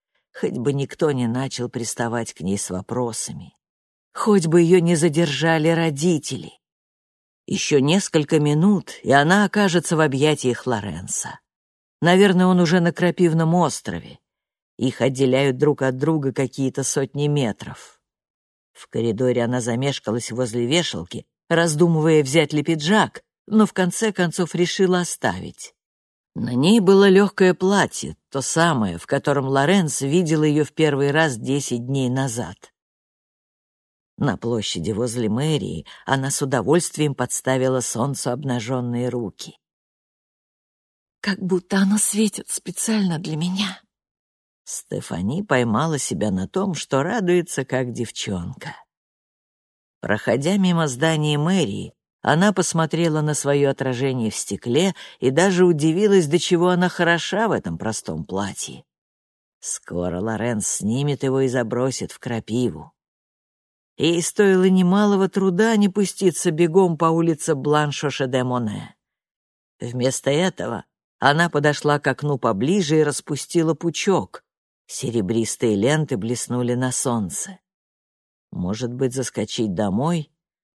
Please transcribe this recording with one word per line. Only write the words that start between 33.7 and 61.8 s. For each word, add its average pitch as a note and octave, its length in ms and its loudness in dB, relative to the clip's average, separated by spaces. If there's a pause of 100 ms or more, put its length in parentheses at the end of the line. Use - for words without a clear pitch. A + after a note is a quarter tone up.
На B2 200 -2
площади G#2+ 560 -4
возле A2+ 360 -2
мэрии G#2 580 -2 (180)
она C3+ 260 -2
с - 120 -4
удовольствием C#3 720 0
подставила C3 640 -2
солнцу B2+ 500 -4
обнаженные B2 800 -4
руки. A#2+ 500 -8 (1600)
«Как G3 200 -4
будто F#3+ 380 -2
оно G3 200 2
светит G#3 500 -2
специально F#3+ 720 -2
для D#3 180 -6
меня». F#3 440 -4 (840)
Стефани G2 800 -6
поймала C3 560 0
себя G2+ 320 -4
на F#2 160 -2
том, F#3+ 280 -2
что C#3 280 -2
радуется, F3 640 0
как B2+ 280 -4
девчонка. G#2+ 840 -8 (1200)
Проходя C3+ 580 0
мимо F3 280 2
здания D3+ 520 0
мэрии, D3 560 -2 (260)
она F#3 320 2
посмотрела D#3+ 680 0
на D3+ 140 0
свое C#3+ 360 2
отражение B2+ 600 -2
в - 60 -8
стекле C#3+ 580 -2 (260)
и B2 100 2
даже F3+ 340 4
удивилась, F3 640 4
до D#3+ 120 0
чего F3 300 2
она F3+ 200 2
хороша F3 600 0
в E3+ 40 0
этом F2 260 -4
простом E2+ 460 -8
платье. F#2 600 -8 (760)
Скоро F2 600 -6
Лоренс A2 460 -4
снимет C3+ 560 -2
его C3+ 180 0
и C3+ 80 2
забросит A#2+ 640 -4